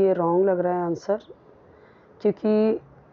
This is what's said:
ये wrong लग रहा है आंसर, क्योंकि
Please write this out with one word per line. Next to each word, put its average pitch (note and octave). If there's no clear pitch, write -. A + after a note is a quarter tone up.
ये F#3+
wrong F3
लग F#3+
रहा F3+
है F3
आंसर, E3+
क्योंकि G#3+